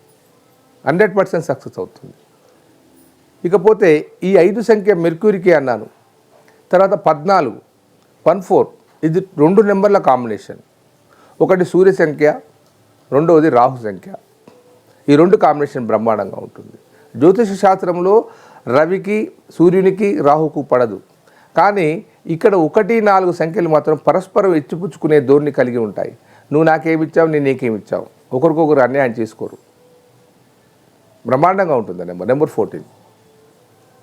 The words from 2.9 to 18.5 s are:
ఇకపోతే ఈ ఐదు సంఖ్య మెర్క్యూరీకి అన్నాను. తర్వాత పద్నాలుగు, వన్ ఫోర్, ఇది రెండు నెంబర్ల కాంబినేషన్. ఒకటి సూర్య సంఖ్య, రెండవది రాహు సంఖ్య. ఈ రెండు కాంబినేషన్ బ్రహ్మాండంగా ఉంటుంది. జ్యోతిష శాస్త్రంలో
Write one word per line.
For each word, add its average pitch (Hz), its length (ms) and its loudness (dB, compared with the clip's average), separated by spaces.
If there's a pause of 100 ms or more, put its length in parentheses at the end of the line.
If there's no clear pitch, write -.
ఇకపోతే 180 680 2 (120)
ఈ 190 140 2
ఐదు 190 240 2
సంఖ్య 208 340 0
మెర్క్యూరీకి 170 580 0
అన్నాను. 127 340 -2 (840)
తర్వాత 185 200 2
పద్నాలుగు, 156 640 -2 (680)
వన్ 180 160 2
ఫోర్, 160 240 0 (380)
ఇది 160 160 0
రెండు 190 420 2
నెంబర్ల 202 360 2
కాంబినేషన్. 120 600 -4 (840)
ఒకటి 175 240 2
సూర్య 185 280 2
సంఖ్య, 151 480 -2 (720)
రెండవది 160 360 2
రాహు 127 340 2
సంఖ్య. 98 320 -12 (960)
ఈ 143 80 6
రెండు 180 200 4
కాంబినేషన్ 147 500 -2
బ్రహ్మాండంగా 107 500 -2
ఉంటుంది. - 420 -20 (400)
జ్యోతిష 190 420 2
శాస్త్రంలో 190 640 0 (440)